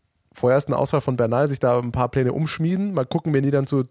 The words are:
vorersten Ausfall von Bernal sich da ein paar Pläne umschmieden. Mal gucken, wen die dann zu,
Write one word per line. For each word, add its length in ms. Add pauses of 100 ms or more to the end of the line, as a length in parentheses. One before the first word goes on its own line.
(320)
vorersten 420
Ausfall 260
von 160
Bernal 320
sich 100
da 220
ein 100
paar 180
Pläne 240
umschmieden. 600
Mal 100
gucken, 300
wen 80
die 80
dann 160
zu, 240